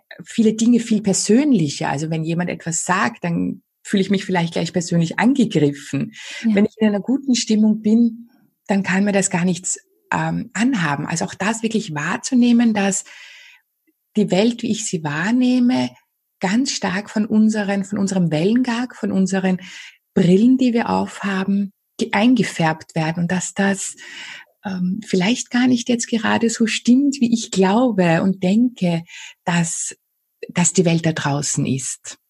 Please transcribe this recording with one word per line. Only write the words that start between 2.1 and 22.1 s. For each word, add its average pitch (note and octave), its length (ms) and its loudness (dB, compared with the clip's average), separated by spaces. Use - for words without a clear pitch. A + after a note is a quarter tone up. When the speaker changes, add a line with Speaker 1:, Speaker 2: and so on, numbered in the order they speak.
Speaker 1:
wenn D#3+ 140 -4
jemand E3+ 260 -4
etwas E3 340 -6
sagt, G#3+ 400 -2
dann E3+ 380 -4
fühle F#3+ 200 0
ich F#3+ 80 -2
mich G3 140 -2
vielleicht E3+ 300 -2
gleich F3 180 -4
persönlich E3+ 460 -2
angegriffen. E3 920 0
Speaker 2:
Ja. A3 100 2
Speaker 1:
Wenn G3+ 120 4
ich - 120 -4
in A3 100 2
einer G3+ 120 0
guten C4+ 340 0
Stimmung G#3+ 460 2
bin, A3+ 480 2
dann G3 160 0
kann F#3+ 220 0
mir G#3 80 0
das G3 180 2
gar E3+ 140 0
nichts, - 340 -2
ähm, E3 400 -4
anhaben. E3+ 540 0
Also E3+ 180 -2
auch - 100 -8
das A3 280 -4
wirklich G#3+ 320 -2
wahrzunehmen, A#3 800 2
dass G3 300 0
die G3+ 140 2
Welt, A3 320 2
wie A#3 80 -4
ich - 160 -4
sie E3 180 -6
wahrnehme, B3 840 0
ganz A3 320 0
stark G3 380 -6
von G#3+ 160 -2
unseren, G#3+ 580 0
von G#3 140 -6
unserem F#3+ 320 0
Wellengang, A#3 640 0
von G3+ 180 -6
unseren F#3+ 460 0
Brillen, G3+ 440 6
die B3 140 2
wir A3+ 180 0
aufhaben, G3 840 -2
ge-, - 140 -2